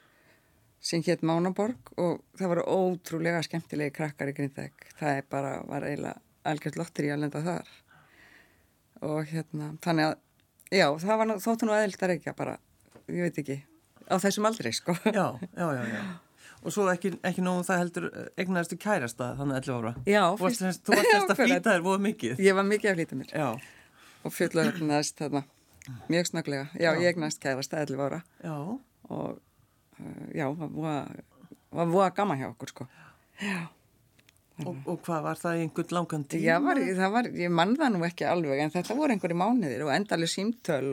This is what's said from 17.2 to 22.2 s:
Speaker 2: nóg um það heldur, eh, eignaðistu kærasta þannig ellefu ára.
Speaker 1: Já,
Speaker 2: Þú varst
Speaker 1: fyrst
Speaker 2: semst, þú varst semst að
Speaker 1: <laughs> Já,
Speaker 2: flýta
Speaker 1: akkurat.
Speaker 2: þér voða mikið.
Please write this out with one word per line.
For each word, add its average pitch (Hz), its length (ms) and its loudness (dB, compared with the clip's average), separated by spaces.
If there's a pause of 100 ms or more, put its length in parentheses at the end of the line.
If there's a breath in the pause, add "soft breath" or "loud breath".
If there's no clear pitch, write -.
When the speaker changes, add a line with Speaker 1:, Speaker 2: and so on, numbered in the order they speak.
Speaker 2:
nóg 180 140 0
um 180 80 -4
það 180 140 2
heldur, 170 280 -4
eh, - 260 -10
eignaðistu 180 420 -2
kærasta 131 560 -2
þannig 135 260 -2
ellefu 131 180 -4
ára. 117 220 -4
Speaker 1:
Já, 202 240 4
Speaker 2:
Þú 180 180 2
varst 185 60 4
Speaker 1:
fyrst 185 180 0
Speaker 2:
semst, 185 160 -2
þú - 140 2
varst 440 160 8
semst 403 140 6
að - 120 2
Speaker 1:
<laughs> - 0 -
Já, - 0 -
Speaker 2:
flýta 247 160 6
Speaker 1:
akkurat. 233 160 2
Speaker 2:
þér 175 160 4
voða 190 180 2
mikið. 196 380 -2